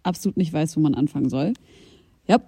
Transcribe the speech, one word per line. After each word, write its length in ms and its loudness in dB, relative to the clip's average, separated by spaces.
absolut 340 -4
nicht 160 -2
weiß, 240 -2
wo 20 2
man 140 4
anfangen 360 -2
soll. 240 -2
Ja, 200 4